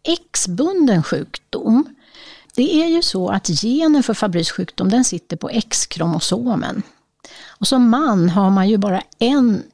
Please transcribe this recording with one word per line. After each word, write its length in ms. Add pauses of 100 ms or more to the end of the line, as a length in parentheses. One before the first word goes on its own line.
X-bunden 1000
sjukdom. 840 (720)
Det 280
är 40
ju 140
så 280
att 180
genen 560
för 100
Fabrys 380
sjukdom, 380
den 140
sitter 340
på 120
X-kromosomen. 1300 (640)
Och 200
som 220
man 400
har 200
man 200
ju 80
bara 240 (180)
en 440 (100)